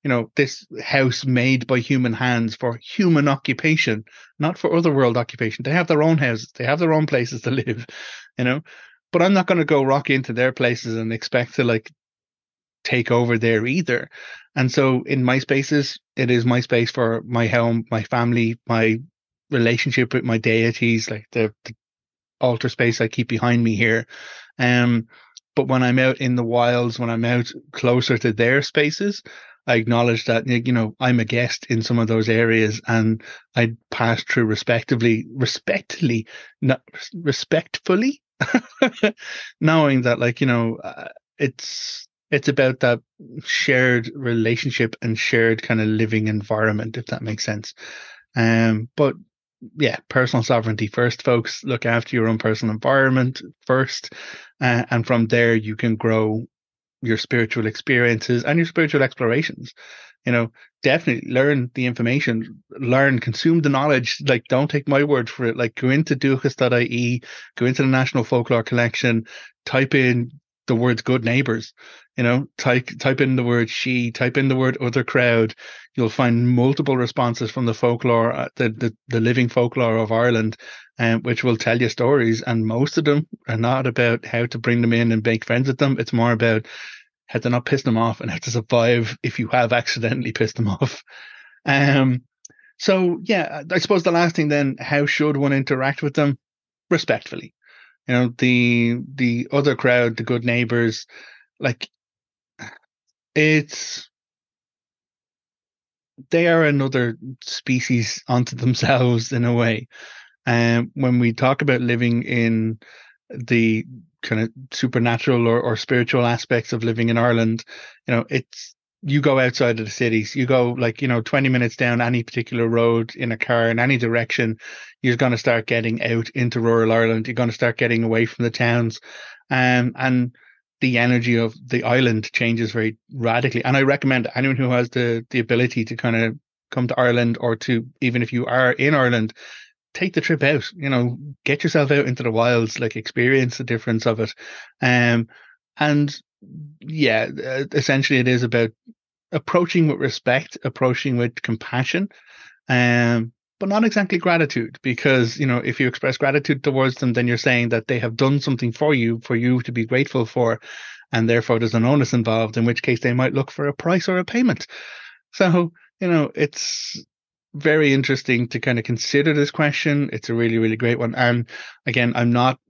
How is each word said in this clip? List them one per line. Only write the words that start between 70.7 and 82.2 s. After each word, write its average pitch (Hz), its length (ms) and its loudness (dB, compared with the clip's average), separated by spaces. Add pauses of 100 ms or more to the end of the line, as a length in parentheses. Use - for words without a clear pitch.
words 117 260 2
"good 127 240 0
neighbors", 117 480 -2 (420)
you 127 80 -2
know, 123 240 2 (100)
type, 127 320 0 (100)
type 135 220 0
in 131 140 2
the 127 80 2
word 120 260 0
"she", 123 420 -2
type 123 260 -2
in 135 100 2
the 135 80 2
word 131 240 0
other 123 240 0
crowd. 117 520 2 (400)
You'll 120 140 0
find 120 400 2
multiple 135 460 2
responses 120 540 -2
from 127 160 -4
the 117 80 0
folklore, 117 600 2
uh, - 220 -6
the, 123 140 0
the, 110 260 -4 (120)
the 117 120 -2
living 120 300 2
folklore 120 480 0
of 110 140 -2
Ireland, 113 460 0 (420)
um, 113 220 2
which 123 220 -4
will 120 140 2
tell 117 240 0
you 117 80 0
stories. 120 520 0